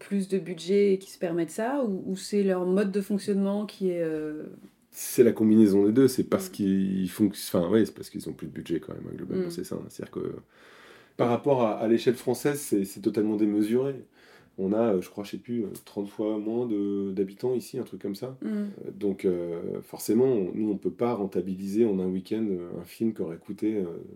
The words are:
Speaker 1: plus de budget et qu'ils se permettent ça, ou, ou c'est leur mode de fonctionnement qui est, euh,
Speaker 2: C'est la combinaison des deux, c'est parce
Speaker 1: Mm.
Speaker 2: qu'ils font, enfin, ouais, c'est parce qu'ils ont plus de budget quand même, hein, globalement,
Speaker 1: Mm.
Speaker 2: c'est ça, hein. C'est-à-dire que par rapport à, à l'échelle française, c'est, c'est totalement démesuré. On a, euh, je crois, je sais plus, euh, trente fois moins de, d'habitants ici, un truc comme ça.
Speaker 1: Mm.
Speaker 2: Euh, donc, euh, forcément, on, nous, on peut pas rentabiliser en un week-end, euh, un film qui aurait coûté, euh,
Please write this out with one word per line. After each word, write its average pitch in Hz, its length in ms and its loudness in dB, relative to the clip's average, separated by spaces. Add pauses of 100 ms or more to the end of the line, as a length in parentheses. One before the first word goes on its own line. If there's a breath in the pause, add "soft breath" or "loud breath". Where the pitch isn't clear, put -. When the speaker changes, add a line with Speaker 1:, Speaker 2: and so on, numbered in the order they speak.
Speaker 1:
plus 196 300 -4
de 190 100 0
budget 185 540 2
et 190 40 0
qu'ils - 140 -10
se - 80 -18
permettent 165 320 -2
ça, 262 320 -2
ou, 190 220 -2
ou 190 100 -4
c'est 202 280 0
leur 180 220 2
mode 190 260 2
de 202 100 -2
fonctionnement 202 640 0
qui 190 240 -2
est, 175 120 0
euh, 156 420 -4 (480)
Speaker 2:
C'est - 320 4
la 113 100 6
combinaison 107 520 8
des 107 60 4
deux, 131 160 8
c'est - 160 2
parce - 260 0
Speaker 1:
Mm. - 40 -18
Speaker 2:
qu'ils 95 560 2
font, 107 180 2
enfin, 90 420 0
ouais, 107 160 6
c'est - 80 -6
parce - 160 -14
qu'ils - 200 -10
ont 76 40 -6
plus - 140 -12
de - 60 -12
budget 80 260 -4
quand - 140 -12
même, 50 160 -12
hein, 50 60 -10
globalement, 185 320 -4
Speaker 1:
Mm. 175 40 -8
Speaker 2:
c'est 170 140 -8
ça, - 100 -8
hein. - 140 -8
C'est-à-dire - 220 -12
que - 240 -6 (840 loud breath)
par 123 120 2
rapport 123 340 2
à, 107 100 4
à 110 160 -2
l'échelle 117 260 4
française, 139 440 -2
c'est, 98 260 0
c'est 98 160 -12
totalement 107 340 0
démesuré. 107 600 2 (640 soft breath)
On 95 160 0
a, 113 220 4
euh, 90 60 2
je - 80 -8
crois, 104 140 -10
je - 80 -14
sais 101 60 -8
plus, 117 260 -4
euh, 95 40 -6 (180)
trente 101 240 -6
fois 107 280 -2
moins 113 280 -2
de, 101 460 -2
d'habitants 98 420 -2
ici, 127 260 -6
un 113 40 -4
truc - 180 -14
comme 101 140 -6
ça. 131 260 -10
Speaker 1:
Mm. 214 60 -6
Speaker 2:
Euh, 208 200 -4 (260)
donc, 101 300 -4
euh, 90 580 -2
forcément, - 440 2
on, 110 280 2
nous, 107 160 -2
on 98 80 -2
peut 92 140 -4
pas 120 220 0
rentabiliser 98 720 -2
en 95 140 2
un 92 80 0
week-end, 95 420 -4
euh, 87 180 -4 (120)
un 90 40 -10
film 110 300 -2
qui 104 80 -6
aurait 82 160 -6
coûté, 107 380 -4
euh, 95 100 -2 (300)